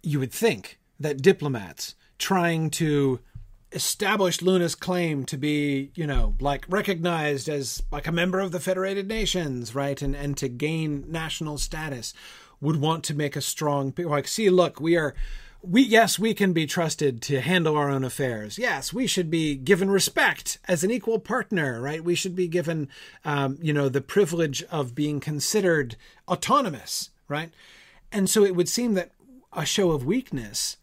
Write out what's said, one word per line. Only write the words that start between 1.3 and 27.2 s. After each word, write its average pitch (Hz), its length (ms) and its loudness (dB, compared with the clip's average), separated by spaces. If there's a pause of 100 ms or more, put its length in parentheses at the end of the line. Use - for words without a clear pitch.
trying 170 540 2
to 143 500 2 (500)
establish 190 680 0
Luna's 175 340 2
claim 165 500 -2
to 147 120 -6
be, 143 580 -2
you 165 100 -4
know, 127 360 2
like, 139 260 -2
recognized 165 800 0
as, 143 440 -4
like, 143 160 -6
a 160 40 -2
member 180 280 0
of 190 120 -2
the 175 80 -4
Federated 190 480 -2
Nations, 156 680 -2
right? 139 280 -2
And, 139 140 -2
and 143 220 -4
to 135 120 -4
gain 147 600 -4
national 156 500 -6
status 147 540 -6 (460)
would 156 180 0
want 156 280 0
to 156 80 -4
make 147 240 -2
a 139 40 -4
strong, 143 560 -2
like, 147 300 -2
"See, 220 220 2
look, 180 300 4
we 165 180 4
are, 151 180 -2 (460)
we, 190 200 4
yes, 220 380 6
we 220 140 2
can 190 200 2
be 156 140 0
trusted 151 560 0
to 139 180 0
handle 156 340 2
our 143 140 2
own 135 140 0
affairs. 117 540 -4
Yes, 190 360 -2
we 240 140 0
should 170 240 0
be 160 240 0
given 175 340 4
respect - 800 0
as 175 160 0
an 196 80 2
equal 226 260 0
partner, 165 640 -2
right? 151 220 -6
We 175 100 2
should 175 220 -2
be 180 120 0
given, 160 400 -2 (380)
um, 139 340 0
you 151 140 0
know, 143 160 4
the 131 120 0
privilege 165 640 0
of 131 300 -4
being 147 240 -2
considered 151 800 0 (300)
autonomous," 185 840 -2 (180)